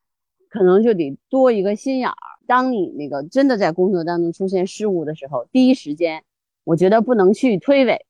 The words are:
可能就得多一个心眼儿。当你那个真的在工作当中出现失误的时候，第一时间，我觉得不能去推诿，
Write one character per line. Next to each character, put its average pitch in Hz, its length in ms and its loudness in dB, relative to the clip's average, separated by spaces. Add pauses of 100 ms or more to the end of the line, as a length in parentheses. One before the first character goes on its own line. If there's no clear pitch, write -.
(500)
可 - 140 -4
能 185 200 4
就 233 100 2
得 147 220 -6 (140)
多 262 220 2
一 208 100 0
个 202 140 -2
心 262 240 -6
眼 233 100 -4
儿。 - 60 -10 (320)
当 254 260 0
你 190 140 -2 (100)
那 147 100 -10
个 139 160 -8
真 269 240 0
的 247 100 0
在 170 140 0
工 185 220 0
作 165 100 -2
当 170 160 -4
中 170 140 -2
出 190 140 -6
现 185 200 -2
失 214 200 -6
误 170 180 -2
的 151 100 -8
时 - 120 -16
候， 127 260 -6
第 254 160 4
一 262 40 6
时 147 200 -8
间， 160 300 -4 (420)
我 165 100 0
觉 180 140 4
得 220 120 4
不 247 140 0
能 196 180 4
去 226 240 0
推 277 280 2
诿， 220 120 0 (120)